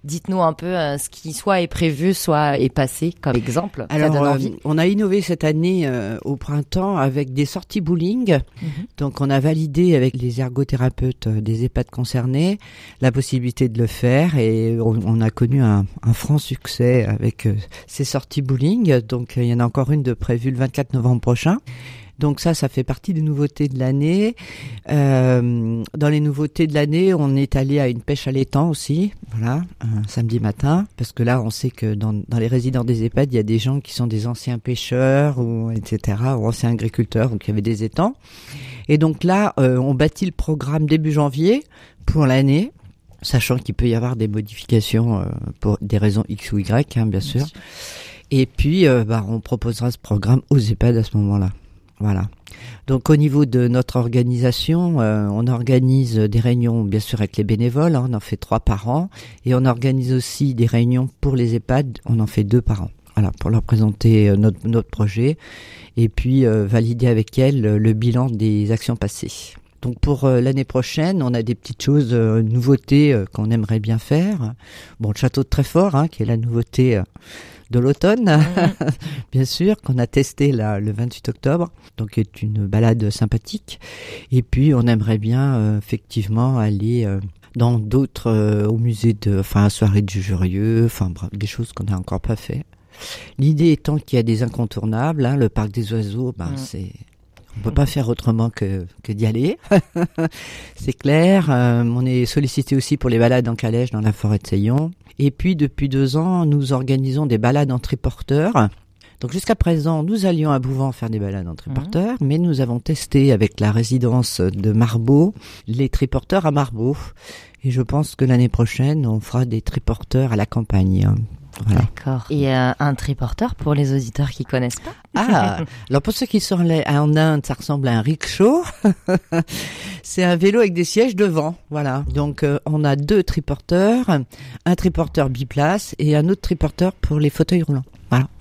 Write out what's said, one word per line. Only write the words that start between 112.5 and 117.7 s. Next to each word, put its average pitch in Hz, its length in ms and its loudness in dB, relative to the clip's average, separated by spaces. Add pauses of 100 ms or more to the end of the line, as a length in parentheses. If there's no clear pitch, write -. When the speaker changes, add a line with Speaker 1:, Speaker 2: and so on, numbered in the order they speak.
Speaker 2:
avons 120 180 -2
testé 139 520 2
avec 104 280 2
la 104 120 2
résidence 120 720 0
de 98 300 0
Marbeau 117 640 4 (320)
les 120 220 -2
triporteurs 156 580 0
à 151 40 2
Marbeau. 127 460 0 (640)
Et 131 60 0
je 123 140 0